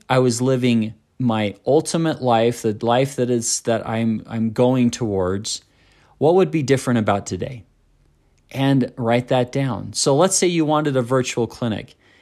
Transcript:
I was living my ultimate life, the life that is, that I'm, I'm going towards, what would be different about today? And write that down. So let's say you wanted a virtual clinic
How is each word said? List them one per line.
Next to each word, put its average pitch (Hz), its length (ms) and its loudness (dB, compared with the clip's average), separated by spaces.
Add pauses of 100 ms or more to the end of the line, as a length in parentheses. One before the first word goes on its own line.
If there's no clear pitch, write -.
I 131 120 2
was 123 200 2
living 123 540 0 (240)
my 110 380 -2 (100)
ultimate 156 560 0
life, 120 400 2
the 107 180 -2
life 127 360 0
that 120 120 -2
is, 120 340 -2
that 117 240 -2
I'm, 113 400 -2
I'm 113 260 -4
going 123 380 2
towards, 98 720 -4 (540)
what 160 200 4
would 180 140 4
be 160 120 0
different 123 380 2
about 104 260 0
today? 101 380 -8 (840)
And 135 460 0
write 120 320 0
that 123 240 0
down. 104 400 -4
So 139 240 2
let's 185 220 2
say 190 80 2
you 170 180 2
wanted 151 320 0
a 127 60 0
virtual 123 440 0
clinic 107 500 -8 (260)